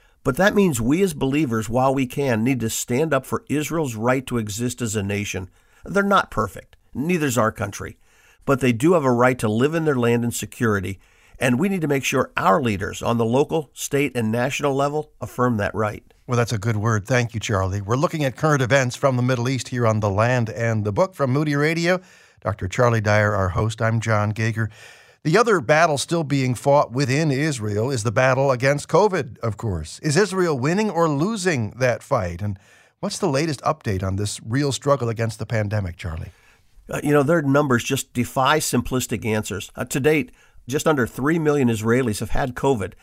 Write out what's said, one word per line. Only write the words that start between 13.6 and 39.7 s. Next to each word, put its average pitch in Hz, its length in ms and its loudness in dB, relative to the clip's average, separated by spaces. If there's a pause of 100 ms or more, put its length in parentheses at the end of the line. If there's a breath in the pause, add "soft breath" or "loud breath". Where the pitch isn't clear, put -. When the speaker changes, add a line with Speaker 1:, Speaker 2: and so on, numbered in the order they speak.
Speaker 1:
state, - 440 -4
and 110 160 0
national 131 420 -2
level 147 460 -2
affirm 123 380 0
that 101 180 -2
right. 104 260 -4 (240)
Speaker 2:
Well, 123 100 0
that's 117 160 0
a 113 60 -2
good 110 180 -2
word. 104 300 0
Thank 123 280 0
you, 110 60 -4
Charlie. 95 400 -2
We're 101 160 -2
looking 156 280 -2
at 131 120 -4
current 147 260 2
events 127 320 2
from 135 220 0
the 123 60 0
Middle 123 260 0
East 135 180 -4
here 123 180 -2
on 110 140 4
The 104 120 0
Land 113 380 0
and 113 360 -2
the 104 80 -2
Book 185 200 0
from 139 200 -2
Moody 147 240 0
Radio. 165 440 0 (400 soft breath)
Doctor 107 280 -4
Charlie 117 320 2
Dyer, 104 340 4
our 98 140 2
host. 110 340 -2
I'm 113 160 2
John 107 320 0
Gager. 110 400 -2 (540 loud breath)
The 156 120 2
other 220 240 4
battle 151 380 4
still 170 240 -2
being 135 320 0
fought 143 380 2
within 139 400 0
Israel 123 580 -2
is 117 140 -4
the 117 80 0
battle 131 400 2
against 135 360 0
covid, 170 520 2
of 113 160 -4
course. 87 480 -6
Is 147 120 0
Israel 180 400 2
winning 175 320 0
or 165 200 0
losing 160 600 0
that 120 300 -2
fight? 92 420 -4
And 104 180 -6 (400 soft breath)
what's 202 180 -6
the 202 100 0
latest 143 340 -2
update 107 420 -2
on 95 100 -2
this 104 260 -4
real 139 300 -2
struggle 131 380 0
against 110 320 -4
the 110 60 -6
pandemic, 104 500 -2
Charlie? 85 340 -10 (580 soft breath)
Speaker 1:
Uh, - 140 -6
you 147 100 2
know, 147 120 6
their 165 180 2
numbers 139 400 2
just - 300 -4
defy 135 480 0
simplistic 123 640 -4
answers. 107 500 -4